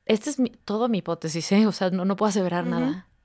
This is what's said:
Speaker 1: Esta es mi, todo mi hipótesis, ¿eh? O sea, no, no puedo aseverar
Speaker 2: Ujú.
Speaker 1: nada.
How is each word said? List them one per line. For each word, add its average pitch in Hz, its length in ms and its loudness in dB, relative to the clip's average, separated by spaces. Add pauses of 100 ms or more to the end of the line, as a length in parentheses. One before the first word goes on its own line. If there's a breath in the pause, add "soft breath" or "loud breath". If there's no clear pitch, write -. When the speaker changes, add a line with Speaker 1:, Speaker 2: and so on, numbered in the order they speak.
Speaker 1:
Esta 220 240 0
es 277 100 -6
mi, 247 120 0
todo 220 360 -4
mi 220 120 0
hipótesis, 165 520 -4
¿eh? 208 140 6
O 202 60 2
sea, 185 180 -2
no, 180 160 -2
no 196 100 2
puedo 208 140 2
aseverar 180 360 0
Speaker 2:
Ujú. 170 100 -2
Speaker 1:
nada. 185 320 -2 (180)